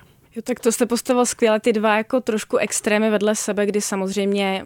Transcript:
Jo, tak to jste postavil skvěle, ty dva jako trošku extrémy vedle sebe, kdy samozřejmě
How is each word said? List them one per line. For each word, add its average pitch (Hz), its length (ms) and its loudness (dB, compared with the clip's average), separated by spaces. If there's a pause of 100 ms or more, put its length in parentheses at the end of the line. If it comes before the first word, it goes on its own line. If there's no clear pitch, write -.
(360)
Jo, 226 60 -10
tak - 180 -6
to 240 120 0
jste 240 140 0
postavil 247 400 0
skvěle, 220 340 2
ty 226 140 2
dva 214 240 2
jako 233 240 -2
trošku 220 360 -2
extrémy 214 520 0
vedle 208 260 2
sebe, 208 300 -2
kdy 202 160 0
samozřejmě 196 840 -2